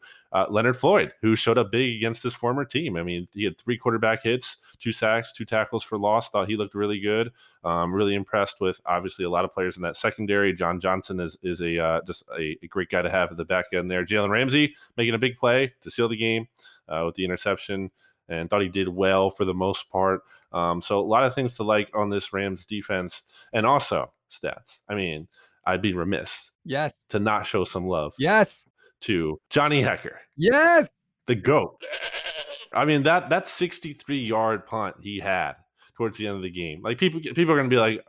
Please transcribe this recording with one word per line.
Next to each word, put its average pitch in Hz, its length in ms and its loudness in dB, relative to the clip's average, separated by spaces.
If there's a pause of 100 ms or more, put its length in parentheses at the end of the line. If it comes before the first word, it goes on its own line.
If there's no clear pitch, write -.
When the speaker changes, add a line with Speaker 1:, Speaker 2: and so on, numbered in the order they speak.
(320)
Speaker 1:
uh, 95 180 2
Leonard 117 260 2
Floyd, 180 460 2
who 110 120 6
showed 117 220 2
up 107 160 2
big 120 240 0
against 113 260 -4
his 117 120 -4
former 127 320 -2
team. 131 300 -4
I 85 60 -2
mean, 87 300 -4
he 104 120 -4
had 90 140 -2
three 117 200 -4
quarterback 113 440 2
hits, 120 360 -2 (200)
two 117 140 -4
sacks, 113 400 0
two 110 140 -12
tackles 110 360 -2
for - 140 -8
loss. 107 320 2
Thought 98 200 0
he 107 80 -2
looked 104 180 -4
really 104 260 -2
good. 110 320 0 (320)
Um, 87 280 0
really 101 220 2
impressed 101 460 0
with, 92 240 -2
obviously, 90 400 -2
a 87 60 -2
lot 90 160 2
of - 60 -6
players 92 240 -2
in 90 60 -10
that 82 140 -4
secondary. 101 560 0
John 87 260 0
Johnson 92 420 -2
is, 85 220 -6
is 87 200 -4
a, 85 160 0
uh, 82 280 2
just - 160 -10 (160)
a, 78 240 -6
a 85 60 -18
great 95 220 -4
guy 90 100 2
to 87 100 0
have 87 200 0
at 85 80 -14
the 82 80 -4
back 92 260 0
end 90 180 -2
there. 90 140 0
Jalen 101 240 0
Ramsey 135 460 2 (240)
making 117 160 0
a 110 40 0
big 120 200 -2
play 127 420 2
to - 100 -16
seal 117 180 0
the 110 100 -4
game, 113 300 -2 (400)
uh, 80 180 -2
with 82 80 -4
the 92 100 -4
interception, 95 680 -4 (380)
and 85 220 -6
thought 104 100 2
he 95 80 0
did 92 200 -2
well 95 420 4
for - 140 -2
the 92 100 0
most 92 360 -2
part. 95 320 2 (300)
Um, 85 300 0
so 101 160 0
a - 20 2
lot 110 240 2
of 127 100 0
things 127 200 -2
to - 80 -6
like 104 320 2
on 104 160 0
this 101 220 -4
Rams 98 340 -4
defense. 95 560 -6 (300)
And 110 120 0
also, 117 480 2 (180)
Stats, - 480 -12 (100)
I 104 80 -4
mean, 85 320 -6 (360)
I'd 92 160 0
be 98 140 0
remiss 87 560 -4 (140)
Speaker 2:
Yes. 143 460 -6
Speaker 1:
to 104 100 0
not 104 260 0
show 92 180 0
some 90 220 -6
love 78 320 -2
Speaker 2:
Yes. 196 480 2 (360)
Speaker 1:
to 82 460 0
Johnny 147 340 2
Hekker. - 340 -2 (200)
Speaker 2:
Yes. 294 540 6 (360)
Speaker 1:
The 120 100 2
goat. 113 440 2 (920)
I 127 120 2
mean, 147 200 4
that, 165 260 4
that 175 160 0
sixty-three 147 760 -6
yard 110 460 0
punt 107 340 -6
he 101 200 -8
had 87 320 0 (440)
towards 113 220 -4
the 107 80 -4
end 101 100 -4
of 92 60 -8
the 92 80 -6
game. 85 320 -8
Like, 120 160 -4
people, 165 220 2
people 156 320 2
are 147 40 6
gonna 135 120 2
be 127 80 4
like, 110 320 2